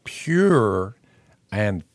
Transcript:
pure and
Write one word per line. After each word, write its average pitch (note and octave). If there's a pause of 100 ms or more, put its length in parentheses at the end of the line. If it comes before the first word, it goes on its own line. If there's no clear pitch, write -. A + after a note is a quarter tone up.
pure B2 (540)
and G2 (120)